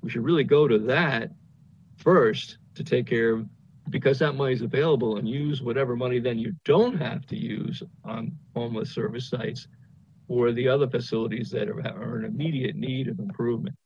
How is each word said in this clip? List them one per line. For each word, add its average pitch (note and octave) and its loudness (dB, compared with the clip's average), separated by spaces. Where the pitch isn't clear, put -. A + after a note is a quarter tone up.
we - -8
should A#2 -4
really D3+ 4
go D3 6
to A2 6
that B2 0
first C3+ 4
to - -8
take B2 0
care A2+ 2
of, A2 -6
because C#3 2
that D3 2
money's C3 0
available, B2+ 2
and A2 -4
use C#3+ -2
whatever B2 -2
money B2 -2
then A#2+ -2
you A#2 -4
don't F#3+ 4
have - -6
to - -8
use - -6
on A2+ -8
homeless A#2+ -4
service A#2+ -4
sites - -6
or A#2+ 4
the B2 2
other C3+ 4
facilities A2+ -4
that - -2
are, - -6
are A2+ -6
in A2 -6
immediate B2+ -2
need B2+ -4
of A2+ -6
improvement. A2+ -4